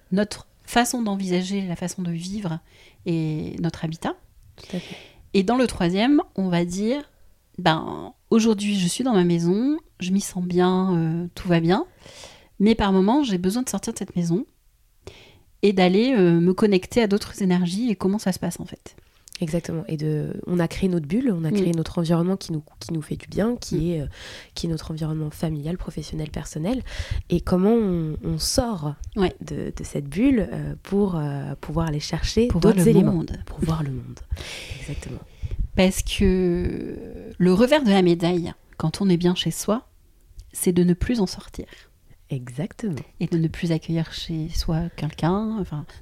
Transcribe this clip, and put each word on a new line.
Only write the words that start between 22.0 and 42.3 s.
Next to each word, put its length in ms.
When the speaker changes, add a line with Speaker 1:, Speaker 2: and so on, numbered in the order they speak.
Speaker 2:
qui 160
nous, 100
qui 120
nous 100
fait 140
du 120
bien, 280
qui 200
Speaker 1:
Mm. 140
Speaker 2:
est, 120
euh, 40
qui 120
est 20
notre 240
environnement 380
familial, 480
professionnel, 520
personnel. 520
Et 100
comment 320
on, 500
on 160
sort 560
Speaker 1:
Ouais. 240
Speaker 2:
de, 340
de 100
cette 240
bulle, 440
euh, 300
pour, 340
euh, 440
pouvoir 280
aller 100
chercher 500
Speaker 1:
Pour 120
voir 140
Speaker 2:
d'autres 100
Speaker 1:
le 60
Speaker 2:
éléments. 220
Speaker 1:
monde. 200
Speaker 2:
Pour 140
voir 220
le 80
monde. 300
Exactement. 380
Speaker 1:
Parce 260
que 920
le 180
revers 280
de 80
la 120
médaille, 500
quand 240
on 80
est 80
bien 180
chez 160
soi, 380
c'est 200
de 120
ne 80
plus 280
en 60
sortir. 400